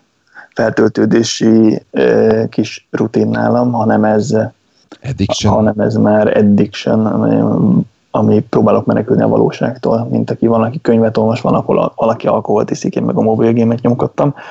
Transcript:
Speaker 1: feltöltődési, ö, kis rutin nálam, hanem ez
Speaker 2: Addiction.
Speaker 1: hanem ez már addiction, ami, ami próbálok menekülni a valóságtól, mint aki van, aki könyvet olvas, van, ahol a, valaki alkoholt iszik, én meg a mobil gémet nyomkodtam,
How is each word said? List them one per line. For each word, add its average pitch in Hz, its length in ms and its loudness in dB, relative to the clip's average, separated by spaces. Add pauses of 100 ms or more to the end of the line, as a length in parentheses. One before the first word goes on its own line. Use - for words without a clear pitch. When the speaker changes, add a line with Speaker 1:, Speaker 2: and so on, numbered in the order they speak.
(760)
Speaker 1:
feltöltődési, 110 1040 2 (100)
ö, 110 580 2
kis - 420 -6
rutin 113 360 -2
nálam, 113 440 0
hanem 110 320 0
ez 107 320 0 (680)
Speaker 2:
Addiction. 113 500 -2
Speaker 1:
hanem 107 260 0
ez 110 160 0
már 107 420 2
addiction, 110 680 2
ami, 110 360 0 (680)
ami 107 280 2 (100)
próbálok 107 360 2
menekülni 113 360 0
a 110 60 2
valóságtól, 117 840 -2
mint 113 200 -2
aki 113 160 -2
van, 113 160 2
aki 123 180 -4
könyvet 113 360 0
olvas, 113 240 0
van, 139 140 -2
ahol - 240 -2
a, - 160 -2
valaki 113 320 -2
alkoholt 110 440 -2
iszik, - 240 -4
én 117 80 -2
meg 117 140 -2
a 113 40 2
mobil 113 320 2
gémet 117 280 0
nyomkodtam, 135 540 -2 (160)